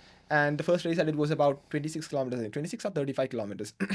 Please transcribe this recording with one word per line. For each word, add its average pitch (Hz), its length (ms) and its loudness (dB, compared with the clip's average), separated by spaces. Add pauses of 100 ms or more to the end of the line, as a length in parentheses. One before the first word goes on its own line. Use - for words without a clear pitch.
(300)
And 147 280 4
the 156 60 -4
first 175 220 2
race 165 140 2
I 175 40 2
did 156 120 2
was 147 160 2
about 143 400 2
twenty-six 156 360 -4
kilometers, 131 320 -2
I 117 40 -2
think, 107 100 -6
twenty-six 175 320 -6
or 202 60 -2
thirty-five 139 400 -2
kilometers. 101 420 -6 (220)